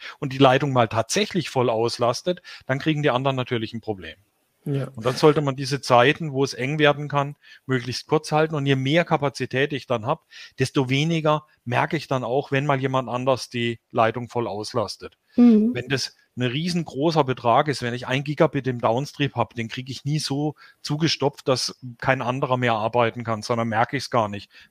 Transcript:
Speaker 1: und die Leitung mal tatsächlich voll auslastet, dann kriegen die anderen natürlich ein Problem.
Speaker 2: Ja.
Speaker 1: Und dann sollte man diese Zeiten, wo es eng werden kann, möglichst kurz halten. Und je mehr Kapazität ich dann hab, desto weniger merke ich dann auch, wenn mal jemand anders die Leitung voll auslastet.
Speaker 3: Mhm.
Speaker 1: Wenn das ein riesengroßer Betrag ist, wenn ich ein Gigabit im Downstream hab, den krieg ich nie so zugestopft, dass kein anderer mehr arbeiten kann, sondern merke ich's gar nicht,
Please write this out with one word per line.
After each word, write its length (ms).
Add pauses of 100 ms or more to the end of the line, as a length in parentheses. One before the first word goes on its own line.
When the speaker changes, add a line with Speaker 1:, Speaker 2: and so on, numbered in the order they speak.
(200)
Speaker 1:
und 140
die 40
Leitung 360
mal 140
tatsächlich 600
voll 200
auslastet, 720 (240)
dann 140
kriegen 240
die 60
anderen 260
natürlich 380
ein 80
Problem. 340 (500)
Speaker 2:
Ja. 300
Speaker 1:
Und 100
dann 100
sollte 240
man 160
diese 240
Zeiten, 540
wo 100
es 100
eng 240
werden 300
kann, 300 (300)
möglichst 400
kurz 260
halten. 200
Und 120
je 100
mehr 300
Kapazität 640
ich 160
dann 180
hab, 200 (340)
desto 300
weniger 560 (180)
merke 320
ich 120
dann 180
auch, 260
wenn 140
mal 120
jemand 300
anders 420
die 300 (120)
Leitung 360
voll 180
auslastet. 720 (200)
Speaker 3:
Mhm. 360
Speaker 1:
Wenn 140
das 300 (180)
ein 60
riesengroßer 800
Betrag 460
ist, 120
wenn 120
ich 140
ein 180
Gigabit 420
im 140
Downstream 540
hab, 180
den 160
krieg 200
ich 140
nie 160
so 360 (260)
zugestopft, 640
dass 320 (180)
kein 240
anderer 360
mehr 160
arbeiten 500
kann, 200
sondern 260
merke 260
ich's 140
gar 180
nicht, 240 (200)